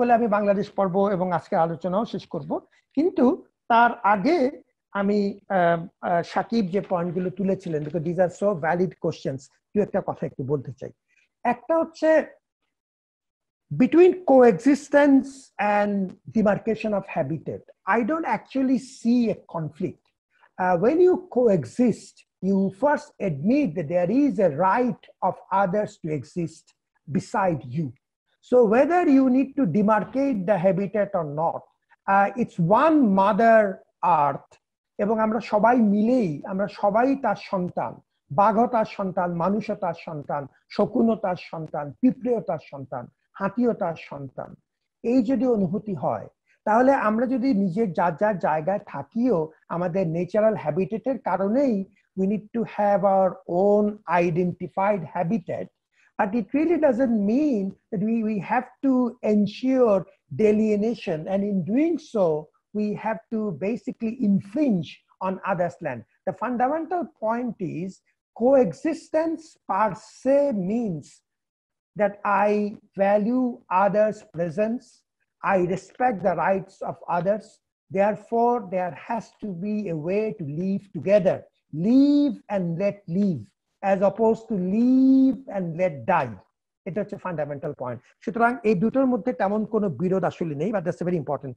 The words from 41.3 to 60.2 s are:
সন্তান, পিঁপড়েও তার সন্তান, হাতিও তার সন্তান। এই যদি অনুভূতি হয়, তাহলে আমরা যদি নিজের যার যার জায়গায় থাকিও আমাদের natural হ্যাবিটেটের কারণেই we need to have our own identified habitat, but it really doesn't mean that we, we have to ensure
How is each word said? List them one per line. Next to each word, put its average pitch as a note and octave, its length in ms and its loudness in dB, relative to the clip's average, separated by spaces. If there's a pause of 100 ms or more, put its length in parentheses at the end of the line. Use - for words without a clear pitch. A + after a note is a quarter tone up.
সন্তান, D3+ 500 -10
পিঁপড়েও A#3+ 400 0
তার D#3+ 220 -6
সন্তান, C3+ 440 -14 (260)
হাতিও G#3+ 400 -2
তার E3+ 260 -4
সন্তান। - 520 -14 (520)
এই A#3+ 200 2
যদি C4 240 0
অনুভূতি G3+ 480 -2
হয়, B2+ 340 -4 (380)
তাহলে A#3+ 260 4 (160)
আমরা A3+ 180 0
যদি B3+ 280 -2
নিজের G3 380 0
যার F3 280 0
যার G#3 180 0
জায়গায় E3 480 -2
থাকিও A3+ 520 -2 (300)
আমাদের E3+ 400 -2
natural F#3 540 0
হ্যাবিটেটের F#3+ 560 -4
কারণেই G#3 560 0 (440)
we F#3+ 140 0
need G#3+ 140 -6 (100)
to A3+ 60 -2 (160)
have G3+ 240 2 (140)
our F#3+ 140 4 (320)
own G#3 220 4 (400)
identified F3+ 800 -2 (120)
habitat, F3 520 -4 (520)
but G#3 120 0 (100)
it - 60 -8 (120)
really E4 280 2
doesn't A#3 300 2 (180)
mean C4 300 0 (260)
that G3 180 -4
we, A3+ 80 0 (140)
we A3 60 -2 (160)
have B3+ 160 -2 (180)
to C4+ 60 4 (420)
ensure G#3 640 2 (420)